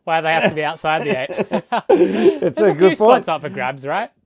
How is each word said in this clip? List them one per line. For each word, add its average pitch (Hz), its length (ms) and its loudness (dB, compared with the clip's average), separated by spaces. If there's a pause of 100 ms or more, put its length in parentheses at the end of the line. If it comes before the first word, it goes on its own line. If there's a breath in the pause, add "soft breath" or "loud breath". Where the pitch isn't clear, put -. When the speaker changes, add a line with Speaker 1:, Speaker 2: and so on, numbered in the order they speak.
Speaker 1:
Why 165 160 0
do 160 40 -6
they 160 100 0
have 170 160 2
to 160 60 -8
be 151 80 -4
outside 156 400 -4
the 214 180 -2
eight? 143 80 -8
Speaker 2:
<laughs> 226 1120 0
It's 175 140 -2
Speaker 1:
There's 208 120 4
Speaker 2:
a - 20 2
Speaker 1:
a - 20 2
few 165 160 4
Speaker 2:
good 285 80 -2
Speaker 1:
spots 220 300 4
Speaker 2:
point. - 20 -6
Speaker 1:
up 156 120 -4
for 151 80 -10
grabs, 131 360 -8
right? 185 240 -6 (160)